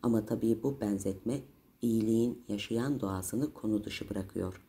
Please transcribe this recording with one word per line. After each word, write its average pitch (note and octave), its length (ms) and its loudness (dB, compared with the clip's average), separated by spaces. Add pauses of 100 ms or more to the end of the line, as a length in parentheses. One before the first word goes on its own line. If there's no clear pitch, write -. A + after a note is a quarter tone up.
Ama A2+ 220 4
tabii A2+ 380 2
bu C3+ 180 0
benzetme G2+ 600 -2 (400)
iyiliğin A2+ 640 2
yaşayan A2+ 520 -2
doğasını F#2+ 540 -2
konu G#2+ 300 0
dışı - 260 -8
bırakıyor. F#2+ 600 -4